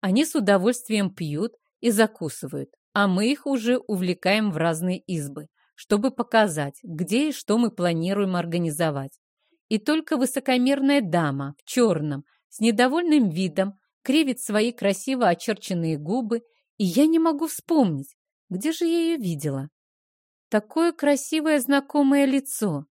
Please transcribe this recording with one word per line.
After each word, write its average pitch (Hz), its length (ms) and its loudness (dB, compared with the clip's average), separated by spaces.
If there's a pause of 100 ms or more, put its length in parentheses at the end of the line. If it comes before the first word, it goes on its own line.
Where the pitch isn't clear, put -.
Они 208 220 2
с - 100 -8
удовольствием 202 800 0
пьют 156 380 -6 (260)
и 233 100 0
закусывают, 170 800 -2 (220)
а 202 160 2
мы 196 240 2
их 294 140 -4
уже 247 320 0
увлекаем 190 720 -2
в 156 60 -6
разные 170 420 -2
избы, 151 480 -8 (280)
чтобы 214 360 0
показать, 190 720 0
где 185 460 -2
и - 20 -6
что - 260 -2
мы 233 140 0
планируем 180 640 -2
организовать. 165 840 -2 (520)
И 220 80 0
только 311 400 0
высокомерная 269 800 2
дама 151 580 -2
в - 60 -20
черном 151 600 0 (240)
с - 100 -20
недовольным 254 680 2
видом 185 500 -2 (240)
кривит 277 380 0
свои 214 320 0
красиво 214 560 0
очерченные 175 680 -2
губы, 220 440 -4 (360)
и 214 60 -2
я 254 240 4
не 320 100 4
могу 320 300 0
вспомнить, 196 680 -2 (320)
где 226 240 -4
же 349 100 -4
я 330 300 0
ее 320 40 -4
видела. 147 520 -4 (800)
Такое 320 420 0
красивое 294 680 0
знакомое 277 640 2
лицо. 220 640 -2 (100)